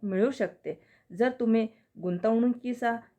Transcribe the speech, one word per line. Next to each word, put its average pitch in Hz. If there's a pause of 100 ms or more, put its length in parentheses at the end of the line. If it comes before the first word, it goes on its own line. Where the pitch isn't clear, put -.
मिळू 202
शकते. 180 (300)
जर 226 (100)
तुम्ही 226 (300)
गुंतवणुकीचा 233 (220)